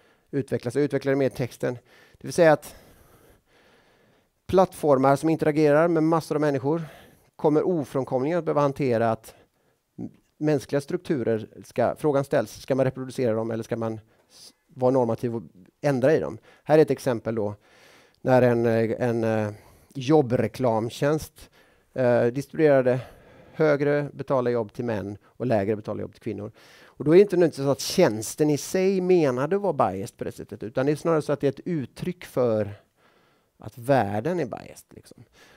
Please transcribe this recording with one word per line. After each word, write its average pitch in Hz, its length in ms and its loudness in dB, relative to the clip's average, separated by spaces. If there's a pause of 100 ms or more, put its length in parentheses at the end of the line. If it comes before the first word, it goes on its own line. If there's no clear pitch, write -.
(300)
utvecklas. 123 440 -6
Jag 143 100 2
utvecklar 139 280 -2
det 139 40 0
mer 139 100 0
i 123 40 0
texten. 127 480 -6 (420)
Det - 60 -16
vill 135 60 -12
säga 165 200 6
att - 220 -2 (1700)
plattformar 143 720 2
som 160 120 -2
interagerar 156 600 2
med 165 140 0
massor 160 320 0
av 147 60 -2
människor 147 420 -2 (540)
kommer 151 300 2
ofrånkomligen 143 720 -2
att 160 60 -6
behöva 147 160 0
hantera 127 500 0
att - 240 -6 (640)
m-, 120 120 -12 (280)
mänskliga 147 420 -2
strukturer 117 680 -4 (160)
ska, 113 320 -2
frågan 143 280 0
ställs, 123 360 -4
ska - 140 -2
man 131 100 2
reproducera 131 480 -4
dem 113 180 -4
eller 113 120 -6
ska 117 140 -6
man 113 240 -6 (300)
s-, - 200 -20 (160)
vara 127 240 0
normativ 120 460 0
och 107 60 -8 (380)
ändra 139 340 2
i 123 60 2
dem? 76 180 -6 (260)
Här 151 140 4
är 156 40 8
ett 139 80 2
exempel 117 440 -2
då, 104 200 -4 (680)
när 127 220 4
en, 117 240 2
eh, 113 420 0
en, 117 160 -2
eh, 107 260 -2 (440)
jobbreklamtjänst, 123 1600 -2 (440)
eh, 120 320 2
distribuerade 135 720 2 (520)
högre 147 600 0
betalda 135 380 -2
jobb 117 220 -2
till 123 120 -8
män 101 400 -6
och - 220 -10
lägre 107 300 0
betalda 101 260 -8
jobb 95 100 -12
till - 100 -20
kvinnor. 104 300 -10 (320)
Och - 200 -12
då 147 60 0
är 160 40 6
det 185 60 10
inte 202 160 4
nödvändigtvis 156 280 2
så 139 60 0
att 131 100 -2
tjänsten 151 720 0
i 143 80 0
sig 190 420 -2
menade 160 560 2
att 202 60 -4
vara 190 100 -2
biased 110 440 -2
på - 80 -10
det - 80 -8
sättet, - 300 -14
utan 120 240 -4
det 147 60 2
är 147 40 -2
snarare 160 260 -2
så 147 100 -4
att 139 80 -4
det 143 60 0
är 135 60 0
ett - 120 -10
uttryck 170 600 -8
för 110 460 -2 (880)
att - 200 -18
världen 120 600 0
är 139 60 -4
biased, - 440 -14
liksom. - 340 -20 (320)